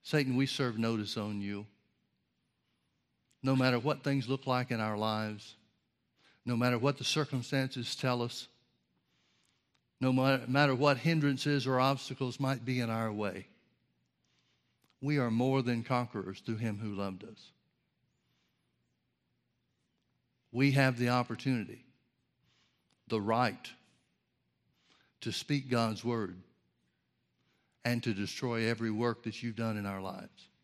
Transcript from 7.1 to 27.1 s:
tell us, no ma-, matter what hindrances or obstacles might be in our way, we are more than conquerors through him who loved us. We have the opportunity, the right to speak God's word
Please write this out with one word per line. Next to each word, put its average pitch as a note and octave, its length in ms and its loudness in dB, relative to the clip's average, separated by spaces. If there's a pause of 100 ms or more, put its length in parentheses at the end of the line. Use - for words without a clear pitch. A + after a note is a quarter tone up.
tell B2 280 0
us, - 260 -6 (1500)
no C3 120 4
ma-, C3 360 4
matter C#3 260 4
what C3+ 240 4
hindrances C#3+ 680 2
or C3 120 2
obstacles C3 640 0
might C3 240 -2
be B2+ 160 -2
in A2+ 100 -2
our A2 220 -2
way, G2+ 340 -4 (1500)
we C#3+ 180 0
are A#2+ 120 2
more B2+ 320 4
than A#2 200 0
conquerors A2+ 580 -4
through A2+ 160 -4
him G#2+ 220 -4
who G#2 160 -6
loved G2 300 -6
us. - 280 -20 (3000)
We C3 200 4
have C3 260 4
the A#2+ 100 2
opportunity, B2 760 -2 (1200)
the A2+ 120 0
right A2 500 0 (1500)
to A2+ 100 -4
speak C3+ 360 -2
God's A2+ 360 0
word A2 320 -2 (1500)